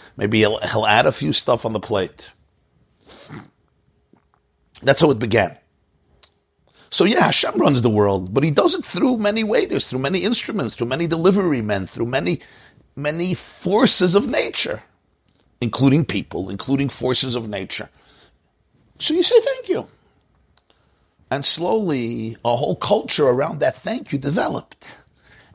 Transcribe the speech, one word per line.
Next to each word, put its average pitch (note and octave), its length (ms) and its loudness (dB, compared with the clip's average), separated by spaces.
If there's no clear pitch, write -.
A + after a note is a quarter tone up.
Maybe G#2+ 220 0
he'll, G#2+ 200 2
he'll A2 260 -2
add A2 200 6
a D3 80 4
few D3 180 -4
stuff - 340 0
on A2+ 60 -4
the A2 80 -4
plate. - 520 -4
That's C3+ 180 2
how D#3+ 120 6
it A#2+ 60 -2
began. G#2 400 0
So - 160 4
yeah, A#3+ 180 4
Hashem - 320 2
runs D#3 260 4
the A#2 80 4
world, G2 440 2
but G#2+ 100 2
he D#3+ 80 2
does E4 240 2
it E4+ 80 -6
through B3+ 340 0
many G#3+ 280 0
waiters, A#3 420 0
through B2+ 120 -6
many D#3+ 260 -2
instruments, G#3 500 -4
through A#2+ 120 -4
many D#3 200 -2
delivery E3 540 2
men, G2+ 240 -2
through A#2 220 -6
many, D3+ 340 -2
many D#3+ 360 -4
forces F#3 800 2
of G#3 140 2
nature, - 560 -2
including C3+ 420 2
people, F#2+ 460 -6
including C3+ 400 -4
forces B2+ 480 -2
of A2 100 -6
nature. F#2+ 420 -8
So - 140 0
you F4 100 2
say A#4+ 160 6
thank C5 300 0
you. - 180 -4
And C#3 140 -2
slowly, B2+ 1000 0
a A#2 140 2
whole D3+ 180 -2
culture G#3 500 0
around C#3 340 2
that C3+ 180 -2
thank - 340 -8
you C#3 80 -2
developed. - 800 -6